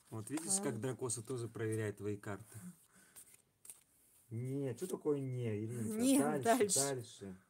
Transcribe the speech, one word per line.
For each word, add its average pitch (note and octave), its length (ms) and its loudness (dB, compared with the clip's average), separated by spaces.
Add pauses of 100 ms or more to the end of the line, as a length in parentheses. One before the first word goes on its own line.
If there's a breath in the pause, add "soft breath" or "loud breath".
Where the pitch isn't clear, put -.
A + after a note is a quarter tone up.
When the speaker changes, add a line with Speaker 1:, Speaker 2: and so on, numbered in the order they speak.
Speaker 1:
Вот A2 220 -6
видишь, E3 280 0
Speaker 2:
А. - 20 -4
Speaker 1:
как B2+ 180 -2
Дракоша B2 420 -2
тоже A#2 280 -6
проверяет A2 480 -2
твои G2+ 200 -4
карты. G2+ 420 -10 (1700 soft breath)
Не, C3 440 -2
что F#3 120 -6
такое D#3 320 2
не, A#2+ 460 -2
Иринка? B2 380 -2
Speaker 2:
Нет, C4+ 140 8
Speaker 1:
Дальше, D3+ 260 4
Speaker 2:
дальше. A3+ 320 6
Speaker 1:
дальше. B2 640 -2 (120)